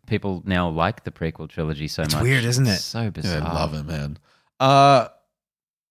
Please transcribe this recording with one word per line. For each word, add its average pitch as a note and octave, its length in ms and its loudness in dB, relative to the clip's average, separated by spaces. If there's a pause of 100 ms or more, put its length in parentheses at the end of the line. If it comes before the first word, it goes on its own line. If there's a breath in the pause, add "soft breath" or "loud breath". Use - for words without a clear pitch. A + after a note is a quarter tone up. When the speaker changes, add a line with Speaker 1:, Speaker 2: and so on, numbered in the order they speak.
Speaker 1:
people F#2+ 380 -4
now F2+ 240 0
like E2 360 -2
the - 60 -8
prequel D#2+ 380 -8
trilogy D2+ 400 -6
so - 140 -6
Speaker 2:
It's D#2 120 -2
Speaker 1:
much. D2+ 80 0
Speaker 2:
weird, B2+ 220 2
isn't B2 220 2
it? G2 140 2
Speaker 1:
So A2+ 300 -6
bizarre. E2 300 -4
Speaker 3:
Yeah, D#2 80 -4
I E2+ 60 -4
love D#2 180 -2
it, D2+ 120 -8
man. D2 340 -8 (400)
Uh, C#3 500 6 (840)